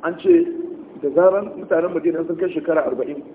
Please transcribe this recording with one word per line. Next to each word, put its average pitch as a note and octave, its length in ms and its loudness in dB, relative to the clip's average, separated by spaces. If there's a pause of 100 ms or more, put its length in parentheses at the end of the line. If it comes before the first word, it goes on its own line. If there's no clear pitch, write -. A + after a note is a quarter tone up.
An - 160 -6
ce E4+ 240 6 (580)
da C#3+ 140 -2
zaran F#3+ 400 4
mutanen F3+ 380 0
Madina D#3+ 340 0
sun E3+ 100 -4
kai F3+ 140 -2
shekara D#3 340 0
arba'in C3 380 -6 (120)